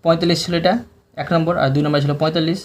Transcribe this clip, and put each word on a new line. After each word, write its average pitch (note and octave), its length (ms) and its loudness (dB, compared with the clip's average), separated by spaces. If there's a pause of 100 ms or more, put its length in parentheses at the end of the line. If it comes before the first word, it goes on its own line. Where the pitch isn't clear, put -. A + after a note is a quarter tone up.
পঁয়তাল্লিশ E3 400 2
ছিল F3 160 -4
এটা F#3 140 2 (480)
এক C#3 120 -10
নম্বর, E3 280 2
আর C#3 120 2
দুই D3 100 2
নম্বর D3 200 2
ছিল C#3+ 80 0 (100)
পঁয়তাল্লিশ। E3 420 -2